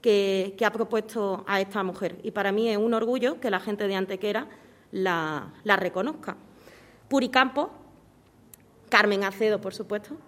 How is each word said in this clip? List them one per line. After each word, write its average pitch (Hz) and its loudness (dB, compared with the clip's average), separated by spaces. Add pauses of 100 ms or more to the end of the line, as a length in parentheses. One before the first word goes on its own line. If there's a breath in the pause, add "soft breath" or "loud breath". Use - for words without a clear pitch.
que, 196 4
que 226 2
ha 208 4
propuesto 214 -2
a 196 2
esta 196 -2
mujer. 180 -4
Y 220 -6
para 196 0
mí 220 0
es 214 0
un 226 2
orgullo 240 0
que 247 -2
la 190 0
gente 208 -4
de 196 0
Antequera 196 -2 (440 loud breath)
la, 160 -2 (100)
la 208 4
reconozca. 185 -4 (720 loud breath)
Puri 262 2
Campos, 269 2 (1160)
Carmen 208 4
Acedo, 202 0
por 196 -8
supuesto 208 -8 (120)